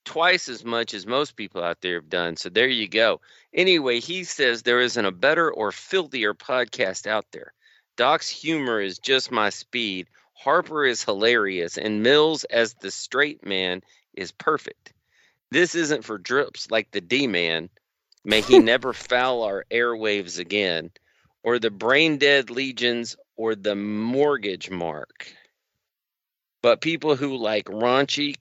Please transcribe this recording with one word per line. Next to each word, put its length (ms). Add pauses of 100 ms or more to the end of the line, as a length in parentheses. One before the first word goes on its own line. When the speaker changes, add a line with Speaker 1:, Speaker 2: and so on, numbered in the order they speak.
Speaker 1:
twice 460
as 160
much 300
as 100
most 300
people 280
out 180
there 180
have 100
done. 260
So 140
there 180
you 200
go. 340 (320)
Anyway, 460
he 240
says, 400
"There 180
isn't 240
a 60
better 420
or 180
filthier 640
podcast 720
out 260
there. 220 (440)
Doc's 320
humor 520
is 160
just 340
my 200
speed. 560 (260)
Harper 520
is 180
hilarious, 760
and 240
Mills 440
as 280
the 180
straight 540
man 360 (320)
is 180
perfect. 640 (580)
This 240
isn't 280
for 140
drips 540
like 200
the 80
D-man. 720 (560)
May 160
he 180
Speaker 2:
<laughs> 140
Speaker 1:
never 200
foul 500
our 280
airwaves 680
again, 500 (540)
or 160
the 120
brain 460
dead 320
legions, 640 (220)
or 180
the 200
mortgage 960
mark. 600 (1300)
But 180
people 340
who 220
like 280
raunchy 760